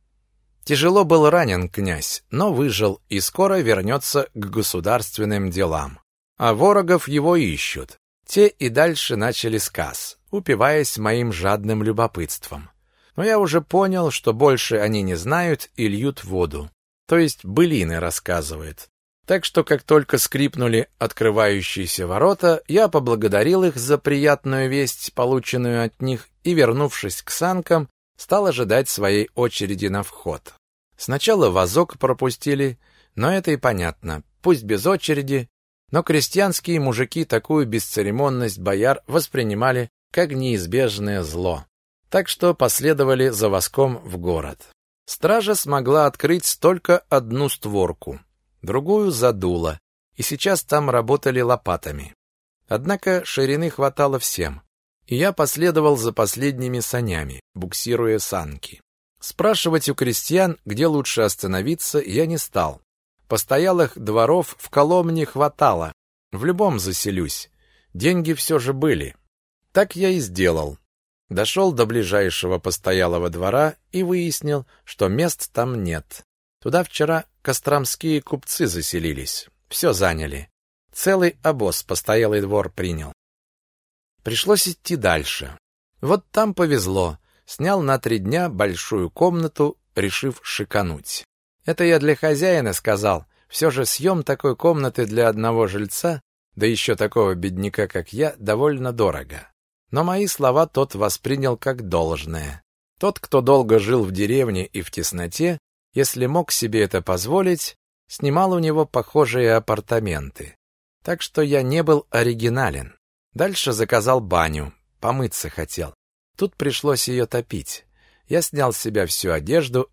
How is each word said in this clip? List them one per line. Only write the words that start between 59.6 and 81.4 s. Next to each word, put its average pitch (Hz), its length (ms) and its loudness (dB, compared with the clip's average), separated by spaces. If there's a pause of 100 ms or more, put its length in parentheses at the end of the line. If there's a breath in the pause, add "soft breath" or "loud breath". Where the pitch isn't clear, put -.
у 143 80 -2
крестьян, 156 680 0
где 107 220 0
лучше 143 360 0
остановиться, 104 760 -2
я 127 280 0
не 160 120 -4
стал. 80 420 -4 (460)
Постоялых 165 720 2
дворов 117 600 2
в - 120 -18
Коломне 165 560 2
хватало, 113 640 0 (380)
в 98 140 -8
любом 180 340 2
заселюсь, 92 720 -4 (420)
деньги 160 400 0
все 151 280 0
же 127 120 -2
были. 131 440 -2 (560)
Так 196 240 2
я 190 140 0
и 185 100 0
сделал. 87 580 0 (500)
Дошел 156 440 2
до 120 140 2
ближайшего 95 720 0
постоялого 87 720 0
двора 104 460 0 (160)
и 185 100 -2
выяснил, 165 640 -2 (180 soft breath)
что - 240 -2
мест 147 440 -2
там 120 300 -2
нет. 82 420 -8 (360)
Туда 151 220 0
вчера 160 420 -2 (180)
костромские 143 800 -2
купцы - 440 -4
заселились, 82 800 -4 (200)
все 165 240 0
заняли. 78 580 -2 (420)
Целый 185 500 2